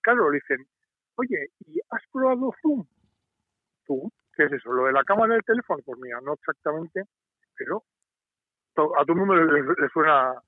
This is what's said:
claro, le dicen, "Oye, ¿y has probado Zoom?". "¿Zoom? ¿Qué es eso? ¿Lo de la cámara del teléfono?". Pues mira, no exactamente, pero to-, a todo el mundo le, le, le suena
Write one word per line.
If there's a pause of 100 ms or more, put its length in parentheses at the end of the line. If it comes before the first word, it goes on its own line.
claro,
le
dicen, (500)
"Oye, (180)
¿y (100)
has (100)
probado (100)
Zoom?". (1000)
"¿Zoom? (240)
¿Qué
es
eso?
¿Lo
de
la
cámara
del
teléfono?".
Pues
mira,
no
exactamente, (520)
pero (880)
to-,
a
todo
el
mundo
le,
le,
le
suena (140)